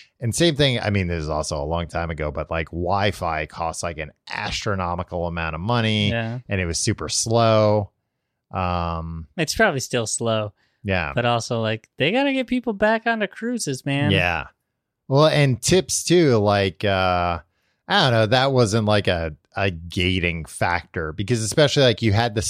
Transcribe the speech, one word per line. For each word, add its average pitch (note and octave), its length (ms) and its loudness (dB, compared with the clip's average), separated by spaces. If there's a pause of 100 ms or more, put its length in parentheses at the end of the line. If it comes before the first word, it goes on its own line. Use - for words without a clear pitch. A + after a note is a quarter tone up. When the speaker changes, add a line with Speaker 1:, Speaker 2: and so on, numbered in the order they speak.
(200)
Speaker 1:
And A2+ 140 -4
same E3+ 220 2
thing, C3 240 2
I G#2 100 -2
mean, G2 180 2
this E2+ 140 -2
is D2+ 80 -4
also D#2 320 -4
a D2 40 -4
long E2 220 -2
time E2 220 -4
ago, D2+ 220 -4
but, D2+ 180 -8
like, E2 180 -4
Wi-Fi F2 800 -2
costs, E2 360 -8
like, E2 160 -6
an D2 120 -10 (180)
astronomical F2+ 1000 -4
amount E2 280 -4
of D#2+ 60 -6
money, G#2+ 500 0
Speaker 2:
Yeah. A#2 280 -4 (100)
Speaker 1:
and G2 120 0
it F2+ 40 0
was E2 140 -4
super E2 300 -4
slow. A2 800 2 (600)
Um, E2+ 760 -4 (100)
Speaker 2:
It's D#3+ 180 -4
probably F3+ 260 2
still A#2 260 -4
slow. A2 460 -2 (300)
Speaker 1:
Yeah. F2+ 300 -2
Speaker 2:
But A#2+ 120 0
also, A#2+ 360 -2
like, A2 360 -4
they D3 140 0
gotta C4+ 220 0
get C4 140 -2
people B3 260 -2
back G#3+ 340 2
onto A3 200 0
cruises, A3 580 -6
man. C#3 260 0
Speaker 1:
Yeah. F2 360 0 (600)
Well, D3 200 6
and C#3 340 2
tips - 420 0
too, D#3+ 340 4
like, G2+ 460 2
uh, F2+ 560 2 (480)
I F#3+ 160 2
don't C3 100 4
know, A2 140 4
that C3 240 2
wasn't, A2+ 340 2
like, G#2 220 2
a, E2 280 -2 (200)
a G2+ 160 0
gating E2+ 720 -2
factor F2 680 -4
because A2 300 -2
especially, C#3+ 400 2
like, A#2+ 180 4
you A2+ 120 4
had A2+ 220 2
the A2 40 0
Speaker 2:
Well, - 100 -2